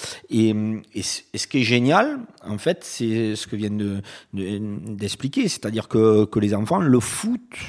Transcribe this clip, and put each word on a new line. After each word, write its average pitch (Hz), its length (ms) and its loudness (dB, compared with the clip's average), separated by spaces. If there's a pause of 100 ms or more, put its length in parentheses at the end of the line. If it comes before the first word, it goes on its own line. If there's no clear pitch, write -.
(320)
et, 110 240 4 (400)
et 95 80 -6
c-, - 280 -8
et 107 60 -8
ce - 80 -6
qui - 140 -2
est 127 40 2
génial, 147 540 2 (260)
en 104 140 -6
fait, 170 240 -2
c'est 110 540 -2
ce - 100 -8
que - 100 -8
viennent 104 220 -4
de, 101 240 -4 (320)
de, 98 260 -6 (360)
d'expliquer, 135 520 -4
c'est-à-dire 107 400 -4
que, 110 380 6
que 107 140 0
les 104 160 2
enfants, 107 240 0
le 135 200 6
foot, 233 400 -2 (300)